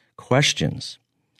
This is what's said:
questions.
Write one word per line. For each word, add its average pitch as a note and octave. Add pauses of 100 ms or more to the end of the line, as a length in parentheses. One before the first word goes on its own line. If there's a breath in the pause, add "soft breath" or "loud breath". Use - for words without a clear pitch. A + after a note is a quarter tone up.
(160)
questions. - (420)